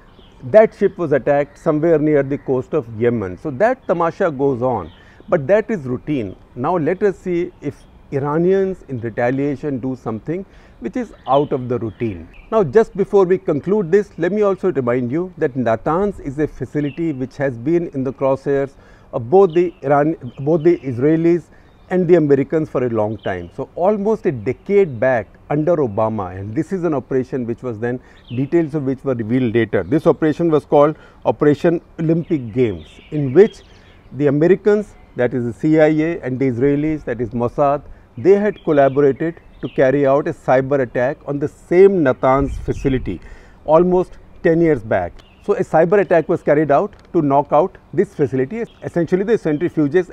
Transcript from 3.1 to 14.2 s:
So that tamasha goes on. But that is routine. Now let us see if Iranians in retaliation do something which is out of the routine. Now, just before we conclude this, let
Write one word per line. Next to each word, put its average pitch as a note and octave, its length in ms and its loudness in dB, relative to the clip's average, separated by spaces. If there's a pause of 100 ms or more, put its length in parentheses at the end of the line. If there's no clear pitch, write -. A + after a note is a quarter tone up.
So D#3+ 140 -10
that G#3+ 360 -2
tamasha E3+ 440 -2
goes C3+ 320 -2
on. A2 280 -4 (400)
But D3 160 -2
that A3 240 2
is F#3 140 -4
routine. B2+ 500 -6 (200)
Now D3 200 -2
let F3 280 -2
us G3 140 0
see F3 440 -4
if - 220 -10 (280)
Iranians F3 800 0
in B2+ 100 -8
retaliation C3 800 -4
do C3 160 -6
something C3 500 -8 (360)
which A#3 160 -8
is A#3+ 160 -8 (120)
out C#3+ 280 0
of B2 160 -4
the A#2+ 100 -2
routine. G#2 480 -8 (240)
Now, A3 140 2
just G3+ 320 2
before G3 260 2
we F#3 140 2
conclude F3 560 -2
this, G3+ 240 2
let F3 160 -2